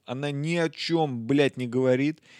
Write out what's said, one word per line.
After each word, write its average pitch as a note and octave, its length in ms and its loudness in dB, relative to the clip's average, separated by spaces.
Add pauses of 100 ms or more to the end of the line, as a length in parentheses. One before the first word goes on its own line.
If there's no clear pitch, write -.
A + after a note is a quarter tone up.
Она C#3 260 -6
ни D3 240 -4
о E3 140 0
чём, D3+ 580 -2
блядь, C#3 300 4
не B2+ 100 -6
говорит. B2+ 540 0 (180)